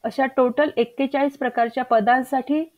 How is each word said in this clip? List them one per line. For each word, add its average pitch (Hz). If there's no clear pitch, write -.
अशा 262
total 269
एक्केचाळीस 269
प्रकारच्या 247
पदांसाठी 254